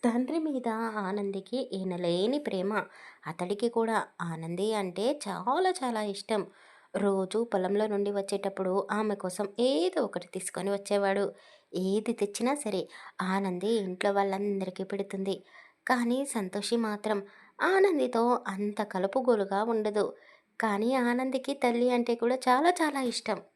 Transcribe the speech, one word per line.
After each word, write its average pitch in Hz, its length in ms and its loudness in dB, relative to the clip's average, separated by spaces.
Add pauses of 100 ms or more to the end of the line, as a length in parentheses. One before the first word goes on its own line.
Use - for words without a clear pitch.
తండ్రి 247 340 2
మీద 277 280 -2 (300)
ఆనందికి 196 760 -4
ఎనలేని 185 680 0
ప్రేమ. 196 440 -2 (440)
అతడికి 185 420 -2
కూడా 226 340 2 (180)
ఆనంది 170 520 -2
అంటే 208 540 -2
చాలా 240 420 0
చాలా 247 320 -2
ఇష్టం. 202 460 -2 (480)
రోజు 196 580 0
పొలంలో 202 340 2
నుండి 202 240 0
వచ్చేటప్పుడు 196 800 -2
ఆమె 208 240 0
కోసం 196 320 -6 (120)
ఏదో 302 440 2
ఒకటి 202 300 -6
తీసుకొని 185 380 -4
వచ్చేవాడు. 202 600 0 (420)
ఏది 196 380 0
తెచ్చినా 226 420 0
సరే 196 320 -4 (340)
ఆనంది 190 520 0
ఇంట్లో 196 380 0
వాళ్ళందరికీ 196 720 0
పెడుతుంది. 196 600 -4 (440)
కానీ 247 380 2
సంతోషి 202 500 -4
మాత్రం 214 480 -2 (380)
ఆనందితో 254 840 4
అంత 208 340 -2
కలుపుగోలుగా 202 840 2
ఉండదు. 214 500 0 (480)
కానీ 220 340 2
ఆనందికి 262 580 0
తల్లి 247 360 2
అంటే 240 260 2
కూడా 240 200 2
చాలా 254 340 4
చాలా 302 320 0
ఇష్టం. 220 400 -2 (140)